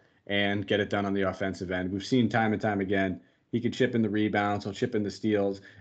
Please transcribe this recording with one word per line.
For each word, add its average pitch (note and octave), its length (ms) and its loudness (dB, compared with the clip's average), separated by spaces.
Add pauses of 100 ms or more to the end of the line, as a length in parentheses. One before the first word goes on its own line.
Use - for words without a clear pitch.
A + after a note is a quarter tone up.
(280)
and G2+ 400 0
get G#2 120 2
it G2+ 100 0
done G2+ 160 0
on G2 80 -2
the G2 100 0
offensive F#2 480 -4
end. F#2 200 -2
We've G2 140 -4
seen A#2+ 240 4
time A2 240 2
and G2 80 -4
time G#2 180 0
again, F#2+ 400 0 (320)
he A#2 80 0
can A2 120 0
chip B2 240 0
in A2+ 80 2
the G#2+ 60 2
rebounds, G#2 560 0
he'll G2+ 80 -6
chip B2 200 -4
in G#2+ 100 0
the G2 80 -4
steals. G2+ 500 0 (200)